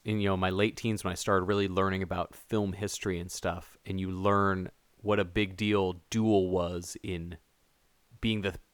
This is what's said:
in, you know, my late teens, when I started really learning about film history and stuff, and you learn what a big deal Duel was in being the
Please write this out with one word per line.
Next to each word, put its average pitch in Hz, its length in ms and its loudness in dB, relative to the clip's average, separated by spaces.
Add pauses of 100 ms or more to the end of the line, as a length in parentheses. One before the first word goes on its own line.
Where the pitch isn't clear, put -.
in, 107 140 0
you 101 100 2
know, 95 80 2
my 92 120 0
late 101 260 2
teens, 110 280 -2
when 92 80 -4
I 85 40 -4
started 95 300 2
really 101 220 2
learning 95 360 0
about 90 320 -4
film 104 380 -2
history 95 460 -4
and 87 120 -10
stuff, - 540 -8
and 95 140 -4
you 95 120 -4
learn 98 580 2 (320)
what 104 180 2
a 98 60 2
big 95 320 0
deal 98 440 2 (100)
Duel 107 380 4
was 90 520 -2
in 87 360 -8 (840)
being 110 200 0
the 95 120 -2 (200)